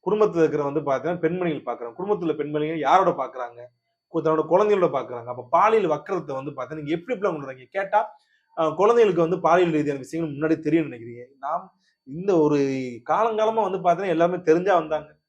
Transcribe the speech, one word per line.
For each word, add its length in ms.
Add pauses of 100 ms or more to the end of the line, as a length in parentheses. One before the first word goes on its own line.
குடும்பத்துல 300
இருக்கிற 260
வந்து 180
பாத்தீங்கன்னா, 380
பெண்மணிகள் 480
பாக்குறாங்க. 300
குடும்பத்துல 400
பெண்மணிகள் 420
யாரோட 320
பாக்குறாங்க? 500 (540)
கு-, 100
தன்னோட 220
குழந்தைகளோட 440
பாக்குறாங்க. 340
அப்ப 260
பாலியல் 360
வக்கரத்தை 480
வந்து 160
பாத்தீங்கன்னா, 320
நீங்க 80
எப்படி 220
எப்படிலாம் 200
கொண்டு 140
வர்றீங்க? 240
கேட்டா, 300 (560)
அஹ், 180
குழந்தைகளுக்கு 460
வந்து 200
பாலியல் 300
ரீதியான 280
விஷயங்கள் 360
முன்னாடி 240
தெரியும்னு 380
நினைக்கிறீங்க. 280 (160)
நாம் 240 (440)
இந்த 300
ஒரு 200 (460)
காலங்காலமா 580
வந்து 160
பாத்தீங்கன்னா, 300
எல்லாமே 320
தெரிஞ்சா 340
வந்தாங்க. 420 (120)